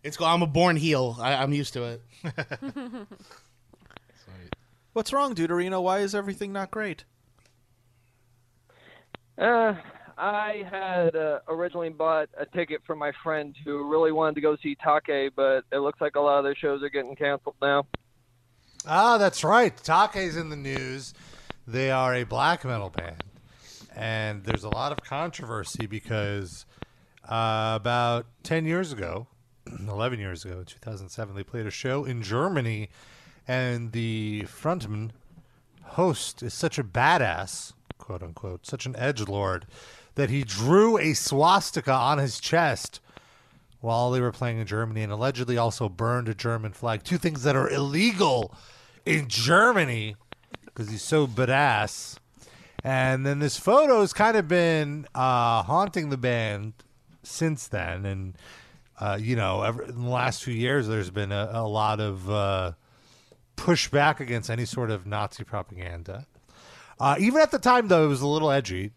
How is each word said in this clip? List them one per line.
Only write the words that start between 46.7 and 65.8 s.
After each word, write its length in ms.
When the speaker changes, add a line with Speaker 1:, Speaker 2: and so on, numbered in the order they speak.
Speaker 4:
flag. 300
Two 160
things 260
that 120
are 140
illegal 840
in 220
Germany 880
'cause 160
he's 120
so 240
badass. 880
And 440
then 140
this 180
photo's 540
kind 240
of 120
been, 640
uh, 500
haunting 460
the 60
band 560
since 460
then. 380
And, 280
uh, 220
you 160
know, 260
ever, 200
in 200
the 80
last 320
few 120
years, 340
there's 220
been 220
a, 200
a 140
lot 340
of, 300
uh, 420
pushback 640
against 300
any 140
sort 260
of 160
Nazi 380
propaganda. 800